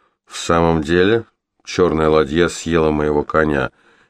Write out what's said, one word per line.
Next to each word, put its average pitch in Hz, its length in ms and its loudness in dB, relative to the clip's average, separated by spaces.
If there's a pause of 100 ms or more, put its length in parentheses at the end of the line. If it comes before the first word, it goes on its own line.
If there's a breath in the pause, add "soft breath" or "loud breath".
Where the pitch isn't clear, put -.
(260 soft breath)
В - 100 -18
самом 85 460 0
деле, 92 420 0 (400)
чёрная 78 440 0
ладья 78 400 2
съела 80 420 -2
моего 76 340 -2
коня. 76 460 -2 (400 soft breath)